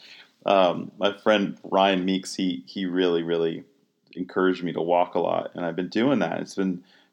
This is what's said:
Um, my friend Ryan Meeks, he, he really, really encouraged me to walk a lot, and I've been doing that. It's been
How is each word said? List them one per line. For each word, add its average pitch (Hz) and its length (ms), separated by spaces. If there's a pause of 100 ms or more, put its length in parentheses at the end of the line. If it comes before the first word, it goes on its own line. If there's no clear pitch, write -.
(460)
Um, 90 540
my 101 120
friend 101 520
Ryan 95 420
Meeks, 92 300
he, 90 320
he 98 180
really, 87 380
really 82 400 (540)
encouraged 92 460
me 85 80
to 82 100
walk 87 340
a 90 40
lot, 85 360
and 87 100
I've 82 100
been 90 140
doing 120 300
that. 85 200
It's - 160
been 95 280 (280)